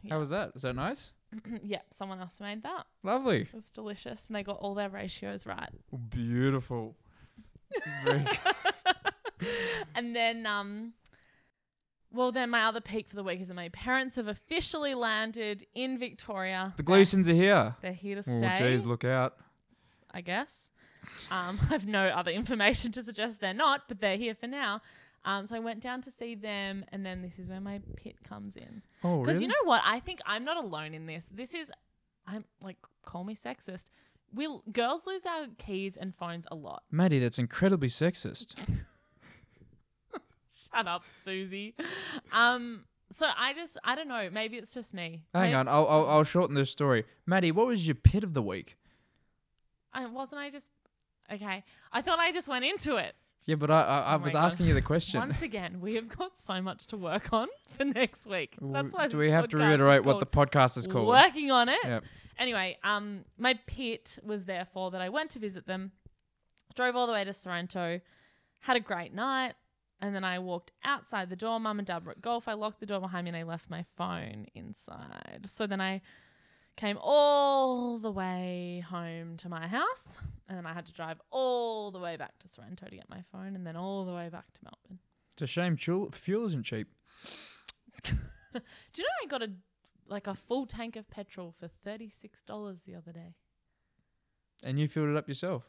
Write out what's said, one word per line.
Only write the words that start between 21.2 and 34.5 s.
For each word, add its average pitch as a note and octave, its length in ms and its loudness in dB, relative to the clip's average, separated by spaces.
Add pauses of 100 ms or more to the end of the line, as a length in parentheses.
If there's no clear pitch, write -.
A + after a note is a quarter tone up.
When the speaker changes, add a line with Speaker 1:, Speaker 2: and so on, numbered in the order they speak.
Speaker 2:
Um, F#3 360 -4
<laughs> - 40 0
I've B3+ 160 0
no G3 220 4
other F3 240 0
information A3 640 2
to B3 100 -8
suggest G#3+ 380 -6
they're F#3+ 120 -2
not, C#4 360 2
but G3 100 -10
they're G3 180 2
here A3+ 180 -4
for A#3+ 120 -10
now. B3 340 -4 (440)
Um, G3 220 -2
so G3 80 -8
I A3+ 40 -4
went A3+ 220 -6
down B3+ 220 -8
to C4 80 -16
see A#3 240 -10
them, G3 540 -6
and G3 160 -8
then F#3 160 -8
this F3+ 180 -12
is F3+ 100 -10
where F#3 100 -8
my G3+ 220 -8 (160)
pit - 260 -16
comes G3+ 320 -14
in. - 280 -16 (200)
Speaker 1:
Oh, F3 200 2
Speaker 2:
'Cause D#3+ 180 2
you A#3+ 60 0
Speaker 1:
really? - 0 -
Speaker 2:
know C5+ 180 2
what? B3+ 180 6
I A3 160 2
think F4+ 260 -10
I'm A3 200 -4
not D#4 100 -2
alone D#3+ 380 -6
in D#3+ 140 -12
this. D#3+ 240 -10
This A#3+ 220 -12
is, E4 160 -10 (580)
I'm, G3+ 180 -10 (160)
like, F#3 160 -14 (260)
call F3+ 220 -10
me G#3+ 100 -10
sexist. G#3 500 -12 (480)
We C4+ 120 -4
l-, D4+ 260 -8